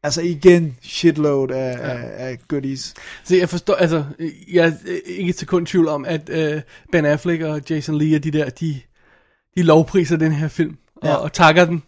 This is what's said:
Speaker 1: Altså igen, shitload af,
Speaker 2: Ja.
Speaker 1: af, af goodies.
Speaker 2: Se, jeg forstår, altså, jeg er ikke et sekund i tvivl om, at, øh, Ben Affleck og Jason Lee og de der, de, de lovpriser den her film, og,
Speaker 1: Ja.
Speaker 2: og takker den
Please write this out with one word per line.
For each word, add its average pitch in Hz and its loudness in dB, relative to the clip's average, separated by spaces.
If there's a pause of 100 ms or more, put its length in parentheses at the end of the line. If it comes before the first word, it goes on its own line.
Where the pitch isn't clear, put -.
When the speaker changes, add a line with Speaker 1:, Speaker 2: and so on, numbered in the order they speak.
Speaker 1:
Altså 147 -4
igen, 170 4
shitload 147 0
af, 131 -4
Speaker 2:
Ja. 123 -10
Speaker 1:
af, 123 -10
af 123 -12 (100)
goodies. 135 -6 (300)
Speaker 2:
Se, 180 2
jeg 175 2
forstår, 175 -2
altså, 160 -2 (480)
jeg 170 4
er 160 0 (340)
ikke 180 -4
et - -4
sekund 170 -2
i - -12
tvivl 165 2
om, 143 -4
at, 160 -6
øh, 156 -2 (320)
Ben 160 2
Affleck 160 0
og 151 -4 (100)
Jason 156 -4
Lee 156 2
og 147 -2
de 156 -2
der, 143 -2
de, 147 -6 (760)
de 180 0
lovpriser 165 4
den 160 0
her 151 -2
film, 160 -4 (200)
og, 151 -4
Speaker 1:
Ja. 151 2
Speaker 2:
og 151 -4
takker 170 6
den 165 -2